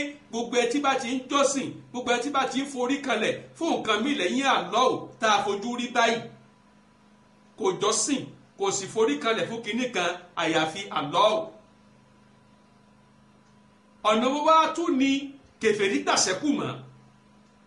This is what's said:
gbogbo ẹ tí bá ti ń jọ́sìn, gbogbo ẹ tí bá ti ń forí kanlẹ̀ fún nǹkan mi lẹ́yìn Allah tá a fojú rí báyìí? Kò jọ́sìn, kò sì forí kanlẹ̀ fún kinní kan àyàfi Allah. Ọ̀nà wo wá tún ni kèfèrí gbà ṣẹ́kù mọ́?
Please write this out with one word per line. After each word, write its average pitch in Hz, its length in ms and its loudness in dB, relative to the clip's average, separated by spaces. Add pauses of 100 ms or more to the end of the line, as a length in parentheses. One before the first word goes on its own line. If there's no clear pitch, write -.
(280)
gbogbo 233 300 -4
ẹ 240 120 4
tí 285 120 0
bá 269 140 2
ti 240 140 -4
ń 254 180 -4
jọ́sìn, 262 440 0 (160)
gbogbo 247 240 -4
ẹ 240 80 4
tí 285 100 -4
bá 269 180 0
ti 262 140 -4
ń 277 40 -4
forí 247 360 -2
kanlẹ̀ 214 320 0 (220)
fún 330 160 -2
nǹkan 214 320 0
mi 285 120 0
lẹ́yìn 240 300 0
Allah 220 600 0 (100)
tá 220 120 0
a 202 140 4
fojú 233 340 -4
rí 240 140 -4
báyìí? 226 300 2 (1400)
Kò - 140 -4
jọ́sìn, 214 540 0 (300)
kò 196 160 -2
sì 185 160 -4
forí 233 320 2
kanlẹ̀ 226 280 -2
fún 226 160 -8
kinní 240 280 -4
kan 175 180 0 (240)
àyàfi 160 540 -2
Allah. 170 600 2 (2500)
Ọ̀nà 220 240 4
wo 285 160 0
wá 320 140 8 (160)
tún 330 240 0
ni 269 140 4 (460)
kèfèrí 208 420 2
gbà 320 160 0
ṣẹ́kù 294 320 0
mọ́? 175 260 -2 (920)